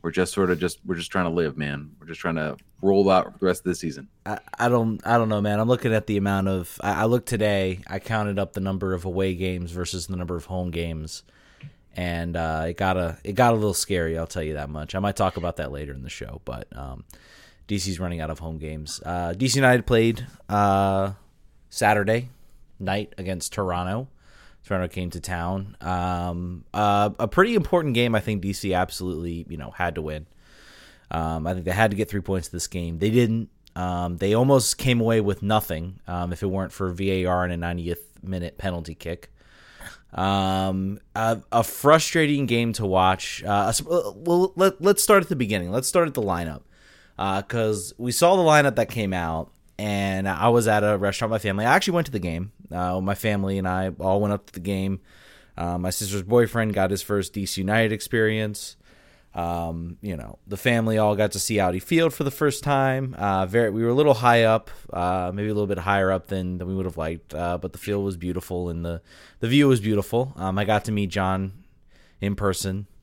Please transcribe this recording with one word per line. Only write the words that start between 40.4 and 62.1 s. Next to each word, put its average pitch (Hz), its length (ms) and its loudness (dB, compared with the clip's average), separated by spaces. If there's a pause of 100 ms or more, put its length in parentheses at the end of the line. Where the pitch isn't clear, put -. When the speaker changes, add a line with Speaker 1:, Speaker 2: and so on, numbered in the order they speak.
Speaker 2:
a, 113 380 0
a 117 120 4
frustrating 147 840 4
game 117 260 0
to 104 140 -2
watch. 92 560 2
Uh, 101 220 2
a 110 40 2
s-, 131 160 -2
uh, 156 300 0
well, 175 400 2
let, 190 260 4
let's 196 220 4
start 202 180 8
at 156 80 -6
the 165 60 0
beginning. 101 340 0
Let's 127 180 -2
start 170 200 2
at 139 80 -8
the 117 80 -2
lineup, 85 400 -4 (560)
uh, 98 240 -2
'cause 107 560 -2
we 120 120 -2
saw 170 240 6
the 190 60 4
lineup 147 360 6
that 113 120 2
came 101 240 -2
out, 82 380 -2 (260)
and 98 500 -2
I 95 220 2
was 117 180 4
at 107 160 4
a 104 140 4
restaurant 101 340 -2
with 110 120 -2
my 107 40 -2
family. 104 200 0
I 143 80 6
actually 190 180 2
went 165 140 0
to 139 40 -10
the 113 60 -4
game. 87 340 -4 (200)
Uh, 90 280 -2
my 95 140 -2
family 98 460 0
and 92 80 -2
I 92 320 0
all 95 200 2
went 104 140 2
up 101 140 -6
to - 60 -20
the 95 60 -10
game. 95 420 -2 (540)
Uh, 87 220 -4
my 90 140 -2
sister's 98 320 -4
boyfriend 113 500 4
got 95 160 2
his 98 140 -2
first 101 280 -2
D 98 140 -4
C - 160 -6
United 107 300 2
experience. 110 840 -2 (600)
Um, 85 680 -6
you 101 140 -6
know, 57 320 -14
the 101 80 -8
family 113 420 2
all 107 200 4
got 104 160 2
to 98 60 -4
see 107 200 0
Audi 92 200 2
Field 165 340 2